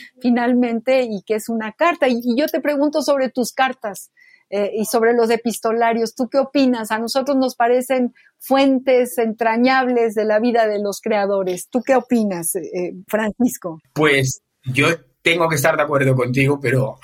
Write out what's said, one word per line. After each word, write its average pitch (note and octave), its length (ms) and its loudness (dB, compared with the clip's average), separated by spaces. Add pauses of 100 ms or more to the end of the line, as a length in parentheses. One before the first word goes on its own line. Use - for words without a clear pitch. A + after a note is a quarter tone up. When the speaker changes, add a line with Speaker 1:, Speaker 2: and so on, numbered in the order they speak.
(220)
Speaker 1:
finalmente, B3 800 2
y G#3+ 200 -6
que G#3+ 120 -4
es G#3+ 140 -8
una A3 240 -4
carta. D#4 340 0
Y, A#3+ 160 0
y A#3+ 160 0
yo D#4 80 2
te D4+ 140 -2
pregunto D4 400 0
sobre C4 280 0
tus A#3+ 220 -4
cartas, B3 600 -4 (380)
eh, G3 280 -2
y G#3+ 80 -2
sobre A#3 280 2
los A#3 160 2
epistolarios. A3+ 840 -2
¿Tú B3 140 -4
qué C#4 100 0
opinas? B3+ 520 0
A A3 80 -2
nosotros B3+ 360 -2
nos C4 200 0
parecen B3 580 0 (260)
fuentes C4 800 2
entrañables A#3 1000 2
de G#3+ 80 0
la G#3+ 160 2
vida A#3 260 2
de G#3 160 -2
los G3+ 200 -4
creadores. G3 680 -2
¿Tú B3 160 -2
qué C4+ 100 2
opinas, G#3 600 -2
eh, F3+ 380 -6 (160)
Francisco? G#3 720 -4 (120)
Speaker 2:
Pues C#3 480 0 (220)
yo C3 240 0 (340)
tengo E3+ 280 2
que D#3+ 60 0
estar D#3 200 2
de D3+ 80 0
acuerdo C3+ 320 2
contigo, C3+ 460 0
pero B2 420 -2